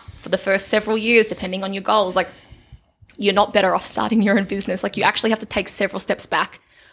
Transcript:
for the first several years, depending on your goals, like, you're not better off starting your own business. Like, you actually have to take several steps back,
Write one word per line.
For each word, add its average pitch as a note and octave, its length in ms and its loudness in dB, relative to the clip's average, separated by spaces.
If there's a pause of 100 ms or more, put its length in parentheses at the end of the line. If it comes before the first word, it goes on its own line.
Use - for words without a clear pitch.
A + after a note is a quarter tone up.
(220)
for - 80 -12
the F#3+ 80 0
first G3 300 0
several G#3+ 300 0
years, A3 300 4
depending F#3+ 360 -6
on G3 100 -6
your G3 100 -8
goals, G3 320 2
like, F#3 120 2 (920)
you're G3 160 2
not G3+ 200 2
better F#3+ 220 4
off - 100 -4
starting - 360 0
your G3+ 160 4
own G3 80 0
business. G3 380 -4
Like, G3+ 140 -4
you G3 60 -2
actually G#3+ 280 2
have A3 80 0
to A3 60 -12
take G3+ 240 -4
several F#3+ 300 -4
steps - 260 -4
back, - 340 -4 (340)